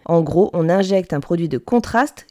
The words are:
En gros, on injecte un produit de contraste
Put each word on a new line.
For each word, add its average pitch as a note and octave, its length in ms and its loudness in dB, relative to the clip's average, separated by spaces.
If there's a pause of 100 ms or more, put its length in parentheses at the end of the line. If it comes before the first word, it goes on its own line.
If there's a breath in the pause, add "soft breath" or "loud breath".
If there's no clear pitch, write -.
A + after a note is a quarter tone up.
En E3+ 160 2
gros, D#3+ 320 0
on E3 160 0
injecte F#3+ 420 0
un D3+ 80 -2
produit E3+ 300 -4
de C3+ 80 -4
contraste A#3+ 720 -2